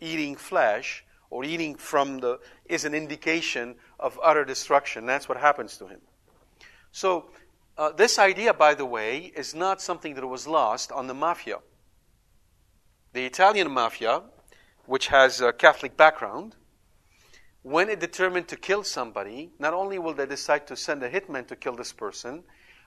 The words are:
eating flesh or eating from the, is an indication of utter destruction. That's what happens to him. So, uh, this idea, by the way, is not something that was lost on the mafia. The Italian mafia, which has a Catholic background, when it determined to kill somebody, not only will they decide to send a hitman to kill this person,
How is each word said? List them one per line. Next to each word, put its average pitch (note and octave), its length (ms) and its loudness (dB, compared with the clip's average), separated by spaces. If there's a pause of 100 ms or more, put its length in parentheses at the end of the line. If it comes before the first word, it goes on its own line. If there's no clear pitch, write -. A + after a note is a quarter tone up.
eating D#3 340 -6
flesh C3 720 -2 (240)
or B2+ 140 -8
eating D#3 320 -6
from C#3 420 -2
the, B2 220 -2 (260)
is D#3+ 180 -4
an D3 120 -4
indication D3+ 800 -4 (240)
of C3+ 240 -6
utter D3+ 200 6
destruction. C3 640 -2
That's C3+ 240 -4
what B2 80 -2
happens C#3 400 0
to G2+ 80 -18
him. F#2+ 160 -20 (880)
So, F#3 380 -2 (480)
uh, D3+ 140 0
this G3 260 4
idea, G3 380 4
by D3+ 180 8
the C#3+ 140 -2
way, A#2+ 480 -4
is C#3+ 180 -10
not F#3 300 -2
something D#3+ 320 -6
that C3 100 -8
was B2+ 220 -8
lost C3 440 0
on C3 140 -2
the C3 80 -8
mafia. D3 460 -4 (1500)
The B2+ 100 -4
Italian F#3 460 4
mafia, B2 540 0 (640)
which C3 220 -2
has C3 300 6
a A#2+ 140 2
Catholic D3 420 4
background, D#3 600 4 (1040)
when D#3+ 260 2
it G#3 120 -4
determined F3+ 480 -2
to D3+ 80 -12
kill G3+ 280 -2
somebody, A#2 760 -8
not D#3 160 -2
only G3 240 -4
will D#3+ 160 -6
they C#3 100 -2
decide D3 400 -2
to C3 100 -12
send C#3+ 280 -6
a B2 80 -4
hitman D3 380 -6
to C#3 60 -12
kill B2 200 -8
this A#2 180 -12
person, A#2+ 500 -10 (440)